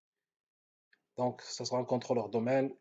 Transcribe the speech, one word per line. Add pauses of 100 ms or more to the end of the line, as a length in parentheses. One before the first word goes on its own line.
(1160)
Donc,
ce
sera
un
contrôleur
domaine